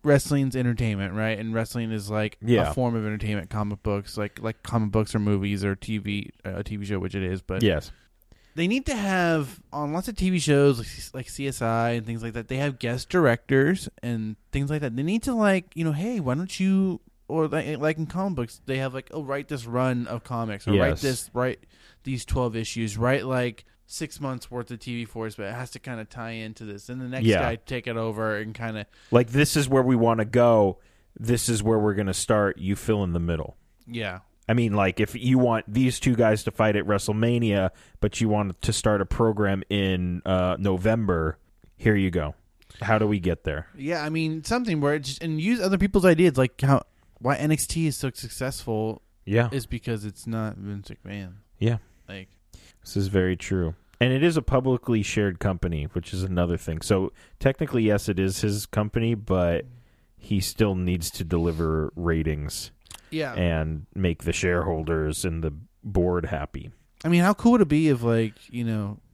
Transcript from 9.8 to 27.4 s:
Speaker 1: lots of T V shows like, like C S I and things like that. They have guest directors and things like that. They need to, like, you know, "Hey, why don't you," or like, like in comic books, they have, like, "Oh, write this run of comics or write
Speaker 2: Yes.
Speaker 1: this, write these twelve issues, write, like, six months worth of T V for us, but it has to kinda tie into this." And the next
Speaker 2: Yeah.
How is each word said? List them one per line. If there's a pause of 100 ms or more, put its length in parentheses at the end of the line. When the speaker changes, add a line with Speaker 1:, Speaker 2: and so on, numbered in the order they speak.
Speaker 1:
lots
of
T
V
shows
like,
like
C
S
I
and
things
like
that.
They
have
guest
directors (140)
and (160)
things
like
that.
They
need
to,
like,
you
know,
"Hey,
why
don't
you," (280)
or
like,
like
in
comic
books,
they
have,
like,
"Oh,
write
this
run
of
comics
or
write
Speaker 2:
Yes.
Speaker 1:
this,
write (440)
these
twelve
issues,
write,
like, (220)
six
months
worth
of
T
V
for
us,
but
it
has
to
kinda
tie
into
this."
And
the
next
Speaker 2:
Yeah.